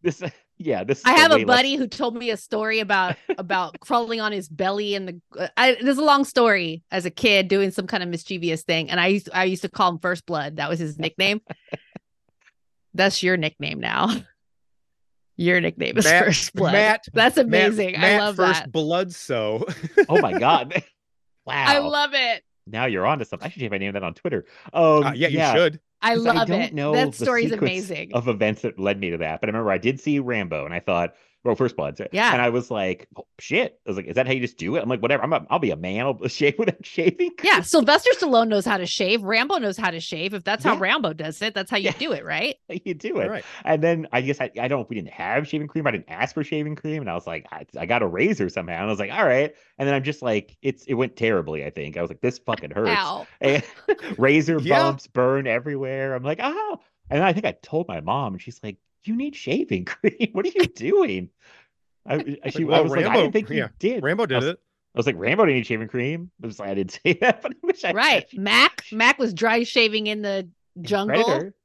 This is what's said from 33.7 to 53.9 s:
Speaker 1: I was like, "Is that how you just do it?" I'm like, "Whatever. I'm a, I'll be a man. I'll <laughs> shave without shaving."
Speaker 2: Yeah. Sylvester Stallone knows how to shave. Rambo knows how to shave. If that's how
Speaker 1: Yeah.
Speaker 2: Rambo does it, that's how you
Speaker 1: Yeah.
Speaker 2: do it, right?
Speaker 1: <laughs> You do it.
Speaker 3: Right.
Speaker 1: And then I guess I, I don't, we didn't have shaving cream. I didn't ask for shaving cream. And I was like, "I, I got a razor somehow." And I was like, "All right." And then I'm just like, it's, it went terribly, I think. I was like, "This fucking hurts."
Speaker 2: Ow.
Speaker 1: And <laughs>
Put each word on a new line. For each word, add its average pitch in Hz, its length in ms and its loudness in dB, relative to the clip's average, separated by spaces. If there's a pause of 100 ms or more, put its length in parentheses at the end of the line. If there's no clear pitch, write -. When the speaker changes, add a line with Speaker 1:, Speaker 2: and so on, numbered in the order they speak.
Speaker 1:
I - 20 -12
was 95 80 -4
like, 95 80 -8
"Is 73 120 -10
that 123 100 2
how 131 80 2
you 131 60 -2
just - 180 -6
do 101 180 -4
it?" 143 60 -2
I'm 113 80 -4
like, 123 100 -2
"Whatever. 120 220 2
I'm 143 100 0
a, 98 160 -2
I'll 160 100 0
be 135 120 0
a 78 60 -2
man. 92 280 -6
I'll 127 240 -4
<laughs> - 0 -
shave 143 300 0
without 214 260 -2
shaving." 190 460 0 (120)
Speaker 2:
Yeah. 349 200 4
Sylvester 302 520 4
Stallone 233 340 2
knows 208 180 0
how 214 100 0
to 180 80 -4
shave. 202 380 0
Rambo 226 340 0
knows 208 220 -2
how 208 120 0
to 165 100 -8
shave. 180 340 -8
If 185 100 -10
that's 220 180 -2
how 240 120 4
Speaker 1:
Yeah. 175 80 -4
Speaker 2:
Rambo 196 320 0
does 156 260 -8
it, 214 140 -4
that's 196 160 -6
how 233 80 0
you 196 60 -4
Speaker 1:
Yeah. 190 140 0
Speaker 2:
do 285 140 -4
it, 147 140 -6
right? 156 300 -4 (120)
Speaker 1:
<laughs> - 160 -10
You 190 80 -6
do 208 280 -4
it. 101 100 0
Speaker 3:
Right. 220 140 -8 (200)
Speaker 1:
And 156 180 2
then 165 300 2
I 123 80 2
guess 131 180 -2
I, 127 120 -4 (100)
I 123 80 -2
don't, 131 220 -2
we 117 60 -6
didn't 85 160 -8
have 117 360 -4
shaving 151 200 -4
cream. 151 180 -2
I 127 60 2
didn't - 180 -6
ask 101 240 -6
for 156 100 -4
shaving 151 320 -6
cream. 156 240 -8
And 127 80 -8
I 85 60 -6
was 87 120 -8
like, 82 240 -10
"I, 76 140 -14 (140)
I 82 80 -8
got 117 160 0
a 104 40 0
razor 98 440 0
somehow." 87 240 -6
And 87 100 -4
I 107 60 -2
was 101 80 -2
like, 101 120 -4
"All 190 140 0
right." 147 300 2 (240)
And 139 100 -2
then 139 60 2
I'm 131 100 -2
just 147 160 -6
like, 110 400 -2
it's, 135 240 -6
it - 100 -4
went 123 220 -2
terribly, 80 480 0
I 76 60 -6
think. 73 260 -10
I 85 60 -4
was 82 80 -4
like, - 100 -14
"This - 180 -2
fucking 78 340 -8
hurts." 104 280 0
Speaker 2:
Ow. - 260 -6 (140)
Speaker 1:
And 139 240 2 (240)
<laughs> - 300 -2